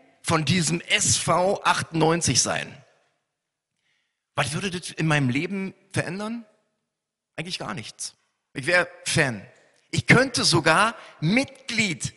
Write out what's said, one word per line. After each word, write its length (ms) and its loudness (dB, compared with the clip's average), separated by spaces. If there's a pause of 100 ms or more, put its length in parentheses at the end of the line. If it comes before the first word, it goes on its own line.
(220)
von 220 0
diesem 380 0
S 340 0
V 480 0
achtundneunzig 760 2
sein. 300 -4 (1600)
Was 180 -2
würde 180 -4
das 200 -8
in 160 -2
meinem 240 2
Leben 420 -4 (200)
verändern? 520 -6 (920)
Eigentlich 220 -8
gar 140 -8
nichts. 440 -12 (360)
Ich 140 -8
wär 200 4 (200)
Fan. 340 0 (500)
Ich 160 -4
könnte 380 4
sogar 500 4 (260)
Mitglied 960 -2